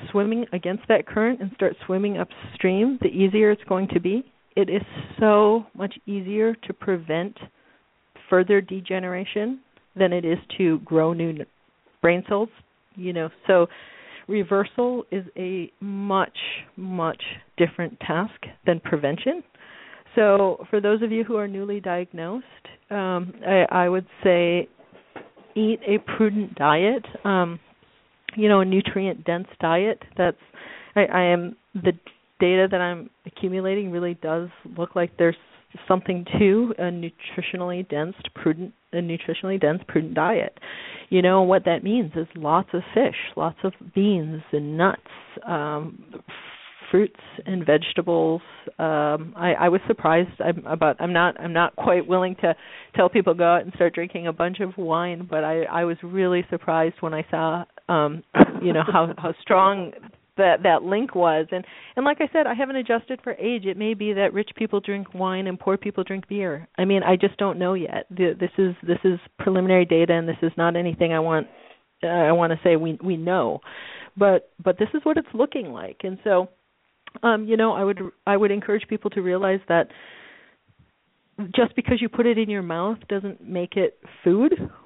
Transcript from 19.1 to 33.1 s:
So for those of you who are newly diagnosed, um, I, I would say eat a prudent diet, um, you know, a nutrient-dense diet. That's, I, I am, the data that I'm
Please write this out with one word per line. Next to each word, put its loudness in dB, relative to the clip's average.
So 4
for 0
those 2
of -2
you -2
who -4
are -4
newly -6
diagnosed, -8
um, -4
I, 6
I 2
would 0
say 2
eat 0
a 2
prudent 0
diet, 2
um, 0
you 4
know, 6
a 2
nutrient-dense -2
diet. 0
That's, 0
I, 4
I 0
am, -2
the 0
data 4
that 0
I'm -4